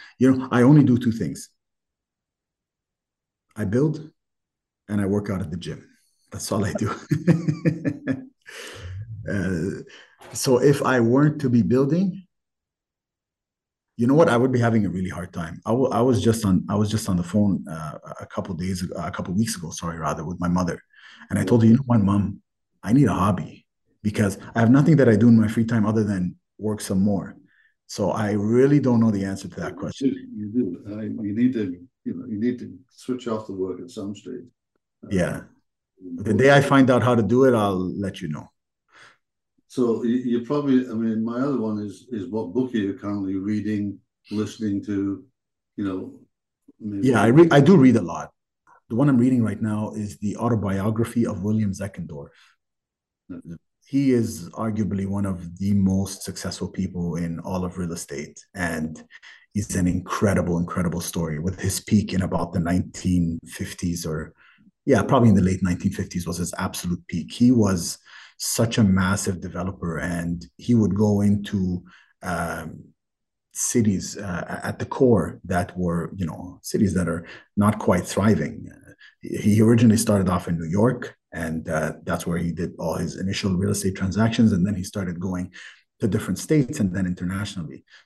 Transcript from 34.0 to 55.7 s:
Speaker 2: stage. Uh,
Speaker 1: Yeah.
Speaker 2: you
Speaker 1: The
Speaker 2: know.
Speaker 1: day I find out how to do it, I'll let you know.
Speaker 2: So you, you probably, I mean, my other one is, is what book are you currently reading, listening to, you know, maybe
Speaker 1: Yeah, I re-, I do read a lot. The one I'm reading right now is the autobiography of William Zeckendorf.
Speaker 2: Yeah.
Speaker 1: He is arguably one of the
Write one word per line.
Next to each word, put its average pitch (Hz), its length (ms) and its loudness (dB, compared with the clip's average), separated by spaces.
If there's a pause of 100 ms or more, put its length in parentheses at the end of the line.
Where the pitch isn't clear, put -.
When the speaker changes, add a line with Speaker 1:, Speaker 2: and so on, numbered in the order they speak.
Speaker 2:
stage. - 340 -14 (540)
Uh, - 80 -18
Speaker 1:
Yeah. 87 320 -2 (600)
Speaker 2:
you 92 200 -10
Speaker 1:
The 107 120 0
Speaker 2:
know. - 40 2
Speaker 1:
day 135 160 6
I 143 60 8
find 135 300 6
out 123 120 4
how 123 120 4
to 117 80 4
do 120 220 4
it, 127 100 6
I'll 98 340 0 (100)
let 98 220 -6
you 85 80 -8
know. - 220 -12 (1160)
Speaker 2:
So 117 380 0
you, 120 140 0
you 120 240 -2
probably, 135 460 0
I 113 40 -12
mean, 110 320 -2
my 117 160 -4
other 135 200 -2
one 107 200 -4
is, 104 320 -12
is 92 160 -6
what 98 240 -6
book 123 220 -2
are 110 40 0
you 98 160 -2
currently 101 400 -6
reading, 101 640 -4 (320)
listening 104 540 -4
to, 98 400 -4 (500)
you 104 100 -6
know, 95 360 -8 (580)
maybe 104 300 -2
Speaker 1:
Yeah, 113 120 4
I 104 60 4
re-, 156 240 10
I 147 100 8
do 170 160 8
read 127 200 8
a 104 60 0
lot. - 280 -8 (580)
The 117 60 -6
one 139 140 4
I'm 131 100 4
reading 123 240 4
right 101 180 -2
now 107 340 -4
is 104 240 -8
the 104 180 -4
autobiography 107 880 -2
of 92 160 -6
William 107 300 0
Zeckendorf. 87 640 -12 (920)
Speaker 2:
Yeah. 85 280 -14 (280)
Speaker 1:
He 135 280 2
is 95 380 -2
arguably 104 580 -4
one 101 180 -2
of 85 320 -8
the 101 160 0